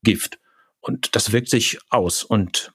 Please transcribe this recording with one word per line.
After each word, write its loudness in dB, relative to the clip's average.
Gift 2
und -6
das 0
wirkt 0
sich 0
aus 0
und -2